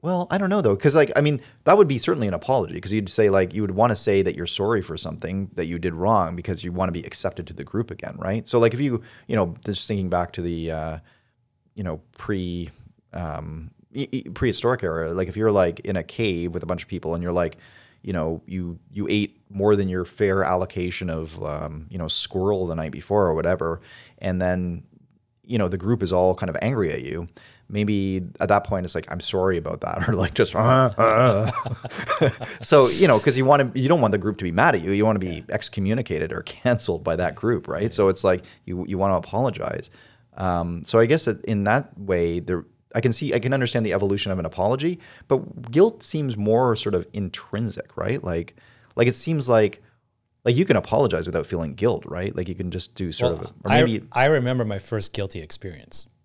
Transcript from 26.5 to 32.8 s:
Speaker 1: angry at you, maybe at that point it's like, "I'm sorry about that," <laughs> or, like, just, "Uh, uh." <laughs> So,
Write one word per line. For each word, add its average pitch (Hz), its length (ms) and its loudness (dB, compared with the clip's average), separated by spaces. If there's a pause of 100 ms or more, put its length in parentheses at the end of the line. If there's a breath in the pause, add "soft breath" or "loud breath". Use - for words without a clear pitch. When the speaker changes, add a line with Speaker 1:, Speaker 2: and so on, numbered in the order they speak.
Speaker 1:
angry 107 300 0
at 69 100 -6
you, 80 280 -8 (400 loud breath)
maybe 101 540 0 (160)
at 92 100 0
that 101 160 6
point 95 200 -2
it's 85 100 -4
like, 82 160 -4
"I'm 90 80 -8
sorry 92 380 0
about 80 240 -6
that," 82 220 -6
<laughs> 80 60 -2
or, 113 40 2
like, 90 200 0
just, - 220 0
"Uh, 127 420 4
uh." 113 580 4
<laughs> - 720 -2 (320 loud breath)
So, 139 280 8